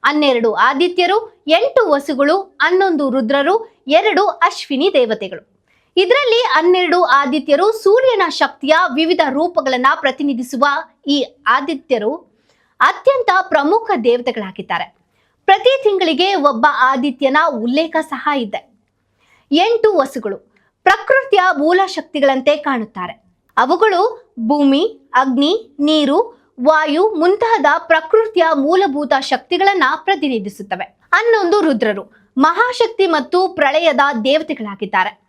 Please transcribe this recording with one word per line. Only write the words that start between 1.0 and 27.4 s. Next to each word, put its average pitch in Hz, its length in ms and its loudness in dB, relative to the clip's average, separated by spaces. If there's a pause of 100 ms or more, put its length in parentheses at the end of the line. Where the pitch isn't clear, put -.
ಎಂಟು 415 420 2
ವಸುಗಳು, 285 520 0
ಹನ್ನೊಂದು 349 680 -2
ರುದ್ರರು, 277 680 -2 (120)
ಎರಡು 381 400 2
ಅಶ್ವಿನಿ 339 680 -2
ದೇವತೆಗಳು. 214 720 -6 (320)
ಇದರಲ್ಲಿ 480 540 2
ಹನ್ನೆರಡು 359 520 2
ಆದಿತ್ಯರು 285 680 0
ಸೂರ್ಯನ 440 580 2
ಶಕ್ತಿಯ 294 440 -2 (220)
ವಿವಿಧ 330 340 0
ರೂಪಗಳನ್ನ 269 680 0
ಪ್ರತಿನಿಧಿಸುವ 262 680 -4 (420)
ಈ 277 180 0 (220)
ಆದಿತ್ಯರು 269 680 -2 (640)
ಅತ್ಯಂತ 508 500 2 (120)
ಪ್ರಮುಖ 370 500 0 (120)
ದೇವತೆಗಳಾಗಿದ್ದಾರೆ. 233 920 -4 (500)
ಪ್ರತಿ 480 380 4
ತಿಂಗಳಿಗೆ 370 520 0
ಒಬ್ಬ 285 300 0 (140)
ಆದಿತ್ಯನ 269 580 0 (100)
ಉಲ್ಲೇಖ 277 540 -2
ಸಹ 294 360 -6
ಇದೆ. - 400 -10 (760)
ಎಂಟು 427 460 2
ವಸುಗಳು 220 580 -6 (280)
ಪ್ರಕೃತಿಯ 427 560 2 (180)
ಮೂಲ 330 280 2
ಶಕ್ತಿಗಳಂತೆ 294 680 -2
ಕಾಣುತ್ತಾರೆ. 226 880 -10 (140)
ಅವುಗಳು 370 840 0
ಭೂಮಿ, 277 600 0 (140)
ಅಗ್ನಿ, 269 640 0
ನೀರು, 302 680 0 (200)
ವಾಯು 311 440 2
ಮುಂತಾದ 415 560 0 (120)